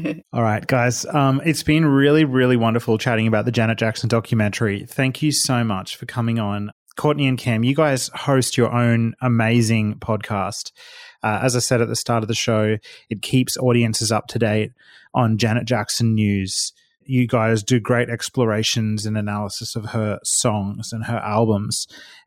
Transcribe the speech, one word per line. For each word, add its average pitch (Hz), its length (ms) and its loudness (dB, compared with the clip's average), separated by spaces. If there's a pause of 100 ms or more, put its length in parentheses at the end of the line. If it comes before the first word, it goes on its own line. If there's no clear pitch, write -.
(320)
All 120 100 -2
right, 104 240 0
guys. 123 420 0
Um, 135 360 2
it's 165 180 0
been 156 240 2
really, 143 380 6
really 127 320 4
wonderful 113 420 2
chatting 113 300 0
about 110 160 2
the 120 80 -2
Janet 110 260 2
Jackson 113 300 -2
documentary. 110 800 0
Thank 131 360 -2
you 151 120 2
so 123 320 0
much 98 320 -4
for 123 80 -16
coming 117 340 -2
on. 104 320 -4 (240)
Courtney 143 320 2
and 127 100 0
Cam, 117 280 0
you 139 100 2
guys 143 380 0
host 135 420 0
your 117 180 2
own 117 480 2
amazing 113 760 2
podcast. 104 760 -6 (500)
Uh, 104 220 -2
as 127 140 2
I - 20 0
said 117 220 2
at 110 80 0
the 107 80 -4
start 117 260 -2
of 107 60 -4
the 117 40 -2
show, 107 440 0 (320)
it 101 120 -8
keeps - 360 0
audiences 117 520 0
up 107 180 -2
to - 120 -6
date 107 320 0 (420)
on 113 240 2
Janet 113 280 0
Jackson 113 500 0
news. 101 560 -2 (320)
You 123 240 0
guys 110 340 2
do 120 200 2
great 120 280 0
explorations 110 960 -2
and 107 120 -4
analysis 104 580 -6
of 113 120 -8
her 107 360 -4
songs 107 680 -2
and 113 100 -6
her 117 140 -4
albums, 107 720 0 (380)